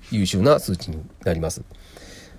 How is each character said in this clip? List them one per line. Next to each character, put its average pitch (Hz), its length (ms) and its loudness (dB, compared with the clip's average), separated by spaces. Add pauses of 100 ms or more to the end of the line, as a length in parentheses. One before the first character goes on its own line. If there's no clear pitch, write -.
(120)
優 101 160 2
秀 95 140 2
な 143 180 6
数 90 180 -4
値 - 140 -10
に 80 100 -8 (220)
な 87 100 0
り 82 60 -4
ま 80 100 -2
す。 - 140 -10 (760)